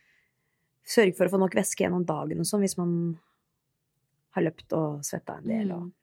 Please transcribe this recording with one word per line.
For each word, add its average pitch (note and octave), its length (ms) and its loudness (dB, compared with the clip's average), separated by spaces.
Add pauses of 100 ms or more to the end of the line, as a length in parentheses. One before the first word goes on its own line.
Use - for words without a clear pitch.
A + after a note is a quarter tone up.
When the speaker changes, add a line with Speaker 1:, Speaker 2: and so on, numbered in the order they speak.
(880)
Speaker 1:
sørge F#3+ 300 4
for F#3 100 2
å F3 40 2
få G3 80 2
nok F#3+ 160 2
væske G3 340 0
gjennom F3+ 160 0
dagen D#3 340 -4
og E3+ 60 -2
sånn, G3+ 160 0
hvis G3 160 0
man E3+ 420 -2 (1160)
har F#3 80 0
løpt E3 300 -4
og D3+ 300 0
svettet - 360 -8
en - 100 -12
del, A3 200 0
Speaker 2:
Mm. F3+ 140 -6
Speaker 1:
og, F3+ 100 -12 (100)